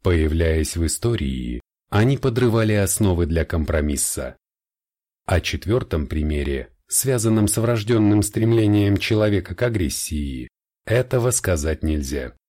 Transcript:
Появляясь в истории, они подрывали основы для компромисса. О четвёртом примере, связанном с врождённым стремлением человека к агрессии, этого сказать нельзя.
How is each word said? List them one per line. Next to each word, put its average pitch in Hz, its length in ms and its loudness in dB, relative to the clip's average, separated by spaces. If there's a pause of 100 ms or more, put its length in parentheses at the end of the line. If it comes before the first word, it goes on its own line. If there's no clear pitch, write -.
Появляясь 80 720 2
в 82 100 0
истории, 65 760 -4 (280)
они 120 280 2
подрывали 113 560 2
основы 95 520 2
для 80 200 0
компромисса. 76 880 -2 (920)
О 90 140 2
четвёртом 92 680 -2
примере, 73 640 -2 (180)
связанном 110 600 0
с - 100 -2
врождённым 107 680 2
стремлением 104 760 2
человека 104 580 0
к - 60 -6
агрессии, 73 880 -4 (360)
этого 123 460 0
сказать 80 520 -2
нельзя. 69 520 -4 (140)